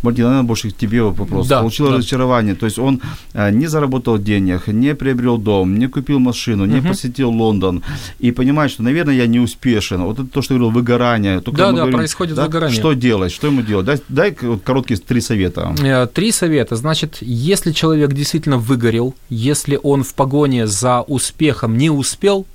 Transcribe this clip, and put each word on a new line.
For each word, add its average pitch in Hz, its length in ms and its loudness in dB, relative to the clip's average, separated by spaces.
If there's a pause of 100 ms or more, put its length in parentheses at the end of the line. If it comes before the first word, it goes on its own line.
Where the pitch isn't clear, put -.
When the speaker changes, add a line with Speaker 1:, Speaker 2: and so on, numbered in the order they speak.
Speaker 1:
Мартин, 120 220 2
наверное, 127 220 4
больше 110 220 -2
к 95 40 -10
тебе 117 280 0
вопрос. 98 460 0
Speaker 2:
Да, 131 120 4
Speaker 1:
Получил 117 280 0
Speaker 2:
да. 135 60 4
Speaker 1:
разочарование. 123 640 0
То 117 100 -4
есть 107 140 -2
он, 135 200 2 (340)
а, 101 180 0
не 127 160 2
заработал 131 500 0
денег, 98 500 0
не 120 280 2
приобрел 123 420 0
дом, 101 420 2
не 127 80 2
купил 139 320 -2
машину, 120 460 0
не 107 100 2
Speaker 2:
Мгм. 135 120 2
Speaker 1:
посетил 135 440 -2
Лондон. 107 500 0 (420)
И 120 80 4
понимает, 135 400 2
что, 107 120 -6
наверное, 143 320 2
я 123 120 2
не 117 120 2
успешен. 113 640 0
Вот 110 160 -4
это 131 140 -6
то, 139 80 0
что 131 120 -2
я 127 60 2
говорил, 117 220 2
выгорание. 117 580 2
Только 123 180 -6
Speaker 2:
Да, 185 100 4
Speaker 1:
мы 196 40 4
Speaker 2:
да, - 60 2
Speaker 1:
говорим, 131 200 0
Speaker 2:
происходит 156 380 -4
Speaker 1:
да, 143 80 0
Speaker 2:
выгорание. 156 360 0
Speaker 1:
что 156 140 2
делать? 110 380 2
Что - 160 -4
ему 139 140 2
делать? 104 240 0
Дай, 143 120 0 (120)
дай 151 220 -2
к-, - 160 -8
вот 117 160 -2
короткие 127 340 -2
три 120 240 -2
совета. 90 520 -2 (100)
Speaker 2:
Э, 131 240 2
три 202 240 -2
совета. 147 440 0
Значит, 151 460 -4
если 135 520 -2
человек 151 400 2
действительно 143 440 0
выгорел, 117 560 0 (160)
если 135 540 -2
он 139 180 2
в - 120 -6
погоне 139 540 2
за 120 400 0
успехом 127 680 -2
не 147 120 4
успел 190 640 0